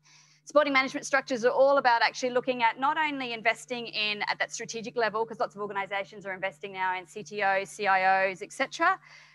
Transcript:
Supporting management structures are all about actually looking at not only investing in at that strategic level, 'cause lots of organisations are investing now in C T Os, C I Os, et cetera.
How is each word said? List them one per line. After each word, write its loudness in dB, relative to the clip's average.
Supporting 4
management 0
structures 0
are 4
all 6
about 4
actually 0
looking -2
at 2
not 0
only -4
investing -4
in -4
at -2
that -4
strategic -10
level, 0
'cause -8
lots -2
of -12
organisations -6
are -6
investing -8
now -2
in -10
C -12
T -6
Os, 2
C -6
I 4
Os, -10
et -12
cetera. 0